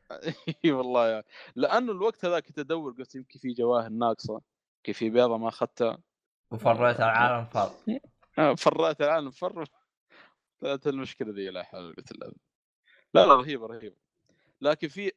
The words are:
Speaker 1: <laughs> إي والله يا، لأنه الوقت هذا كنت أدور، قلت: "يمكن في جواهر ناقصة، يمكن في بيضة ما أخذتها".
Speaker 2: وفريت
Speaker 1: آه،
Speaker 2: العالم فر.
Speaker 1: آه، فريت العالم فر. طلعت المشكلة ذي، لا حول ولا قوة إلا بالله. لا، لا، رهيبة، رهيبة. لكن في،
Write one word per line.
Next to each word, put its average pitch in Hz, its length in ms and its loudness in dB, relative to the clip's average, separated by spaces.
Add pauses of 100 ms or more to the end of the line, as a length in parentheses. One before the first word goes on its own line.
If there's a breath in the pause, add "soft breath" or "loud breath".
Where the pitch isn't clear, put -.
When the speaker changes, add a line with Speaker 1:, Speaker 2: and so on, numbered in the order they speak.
Speaker 1:
<laughs> - 560 -10
إي 160 60 6
والله 127 380 2
يا، 110 140 -4 (320 loud breath)
لأنه 214 360 0
الوقت 196 340 -4
هذا 175 140 0
كنت 151 200 -10
أدور، 147 340 -6
قلت: 127 220 -16
"يمكن 131 240 -18
في 127 140 -6
جواهر 117 360 2
ناقصة، 110 520 -4 (360)
يمكن - 160 -8
في 113 160 -2
بيضة 117 280 4
ما 113 100 -4
أخذتها". 113 500 -4 (540)
Speaker 2:
وفريت 117 480 2
Speaker 1:
آه، 117 40 2
Speaker 2:
العالم 117 420 2
فر. 101 260 -2 (680)
Speaker 1:
آه، 147 160 4
فريت 160 460 2
العالم 147 300 -2
فر. 175 340 -10 (960 soft breath)
طلعت 139 260 -4
المشكلة 127 460 -6
ذي، 98 160 -8
لا 90 140 -10
حول 90 180 -16
ولا 85 140 -16
قوة - 160 -18
إلا - 140 -14
بالله. - 140 -18 (720 soft breath)
لا، 180 120 8
لا، 147 100 10
رهيبة، 127 300 -4
رهيبة. 110 300 -16 (680)
لكن 151 260 0
في، 190 300 -6